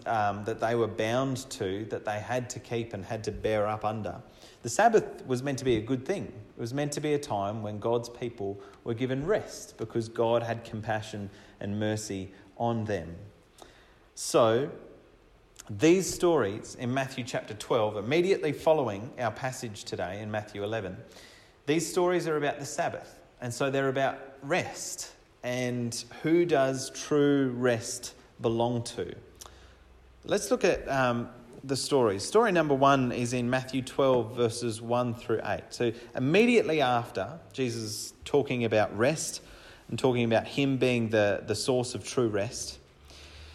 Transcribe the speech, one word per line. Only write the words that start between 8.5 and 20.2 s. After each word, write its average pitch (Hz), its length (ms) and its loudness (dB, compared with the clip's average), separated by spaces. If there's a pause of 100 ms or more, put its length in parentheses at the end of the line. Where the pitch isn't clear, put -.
were 120 100 -4
given 131 320 -2
rest - 520 -4
because 113 320 -4
God 117 340 2
had 113 220 -6
compassion 107 640 -6 (300)
and 101 200 -4
mercy 107 500 -4 (280)
on 117 260 0
them. 87 320 -4 (1000)
So, 127 540 4 (1000)
these 165 440 4
stories 120 640 2
in 123 180 -4
Matthew 131 300 -4
chapter - 300 -6
twelve, 107 420 0
immediately 156 560 2
following 127 680 2
our 117 140 -2
passage 127 540 -8
today 95 360 -6